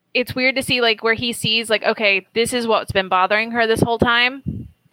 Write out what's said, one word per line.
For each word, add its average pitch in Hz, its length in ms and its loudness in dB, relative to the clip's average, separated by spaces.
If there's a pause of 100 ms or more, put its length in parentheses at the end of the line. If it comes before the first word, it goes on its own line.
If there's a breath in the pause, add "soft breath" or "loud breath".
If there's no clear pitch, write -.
(120)
it's 240 240 -2
weird 254 180 0
to 262 80 -2
see, 247 180 0
like, 226 220 0
where 226 120 2
he 240 180 -4
sees, 220 360 -2
like, 214 140 0
okay, 202 520 0
this 226 180 0
is 240 160 -2
what's 214 240 0
been 190 160 0
bothering 202 420 2
her 233 160 0
this 220 140 2
whole 233 180 0
time. 247 680 0 (240)